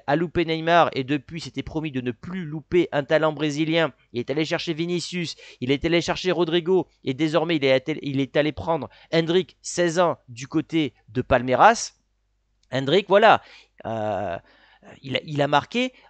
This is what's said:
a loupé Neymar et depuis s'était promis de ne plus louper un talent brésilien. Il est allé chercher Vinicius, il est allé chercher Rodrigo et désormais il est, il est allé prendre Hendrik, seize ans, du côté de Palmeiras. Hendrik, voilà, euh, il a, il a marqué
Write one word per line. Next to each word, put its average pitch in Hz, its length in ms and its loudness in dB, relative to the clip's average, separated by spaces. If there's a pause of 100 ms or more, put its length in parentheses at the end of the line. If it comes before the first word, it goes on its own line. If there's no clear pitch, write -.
a 143 80 2
loupé 170 300 -2
Neymar 160 480 2
et 135 100 -4
depuis 151 380 -6
s'était - 200 -10
promis 156 300 -8
de 131 80 -6
ne 123 120 -4
plus 180 340 -12
louper 160 480 0
un 147 100 0
talent 156 300 2
brésilien. 151 580 -2 (220)
Il 120 80 -4
est - 80 -8
allé 156 160 -2
chercher 160 280 -4
Vinicius, 170 600 -6 (240)
il 127 120 -2
est 139 120 0
allé 165 160 2
chercher 175 320 -2
Rodrigo 170 560 0 (160)
et 139 100 -4
désormais 160 440 0
il 139 80 0
est, 131 260 2 (100)
il 139 200 -2
est 135 160 -4
allé 147 160 0
prendre 156 360 -4 (240)
Hendrik, 165 480 0
seize 175 380 0
ans, 165 180 2 (120)
du 123 180 -14
côté 156 460 -2 (160)
de 117 120 -2
Palmeiras. 127 720 4 (800)
Hendrik, 139 380 0
voilà, 196 320 6 (440)
euh, 104 520 -4 (640)
il 127 160 -6
a, - 80 -6
il 143 160 -4
a 143 80 2
marqué 226 420 0 (180)